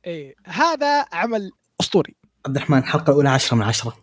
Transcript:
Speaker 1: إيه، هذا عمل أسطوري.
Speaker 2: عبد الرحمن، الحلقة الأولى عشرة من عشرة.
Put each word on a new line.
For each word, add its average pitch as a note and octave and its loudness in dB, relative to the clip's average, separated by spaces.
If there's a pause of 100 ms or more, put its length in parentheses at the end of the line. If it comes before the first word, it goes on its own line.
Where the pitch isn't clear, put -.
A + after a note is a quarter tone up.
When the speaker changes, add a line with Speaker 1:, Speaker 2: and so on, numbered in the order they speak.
Speaker 1:
إيه، D3+ -12 (100)
هذا C#4+ 0
عمل G#3 -4 (300)
أسطوري. - 0 (300)
Speaker 2:
عبد C3+ -4
الرحمن، C#3 2
الحلقة D3+ 0
الأولى C#3+ 4
عشرة C3 2
من A2 2
عشرة. A2+ -4